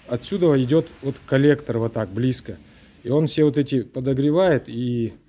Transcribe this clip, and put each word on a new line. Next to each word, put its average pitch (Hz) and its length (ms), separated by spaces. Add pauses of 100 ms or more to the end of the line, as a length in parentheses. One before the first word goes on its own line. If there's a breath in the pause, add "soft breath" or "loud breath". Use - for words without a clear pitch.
отсюда 151 520
идет 151 280 (140)
вот 135 120 (100)
коллектор 143 540
вот 113 140
так 107 160
близко. 117 480 (480 loud breath)
И - 60
он 151 180
все 156 160
вот 143 120
эти 135 260
подогревает, 139 840
и, 120 460 (160)